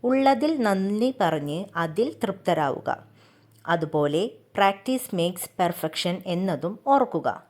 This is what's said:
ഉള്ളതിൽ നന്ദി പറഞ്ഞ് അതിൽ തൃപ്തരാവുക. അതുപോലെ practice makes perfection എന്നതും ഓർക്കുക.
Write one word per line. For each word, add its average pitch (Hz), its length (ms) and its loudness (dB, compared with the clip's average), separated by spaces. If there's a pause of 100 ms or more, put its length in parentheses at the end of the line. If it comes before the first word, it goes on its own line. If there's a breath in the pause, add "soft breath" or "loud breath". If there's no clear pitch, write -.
ഉള്ളതിൽ 269 580 4
നന്ദി 208 580 2
പറഞ്ഞ് 156 440 0 (120)
അതിൽ 170 460 -2
തൃപ്തരാവുക. 160 800 -2 (640 soft breath)
അതുപോലെ 160 640 0 (280)
practice 202 580 0
makes 175 280 -2
perfection 175 800 -2
എന്നതും 180 600 -2
ഓർക്കുക. 170 640 0